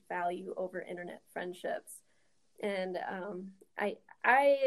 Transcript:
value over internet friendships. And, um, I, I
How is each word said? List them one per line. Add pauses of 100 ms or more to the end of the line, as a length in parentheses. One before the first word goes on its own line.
value
over
internet (100)
friendships. (640)
And, (100)
um, (260)
I, (280)
I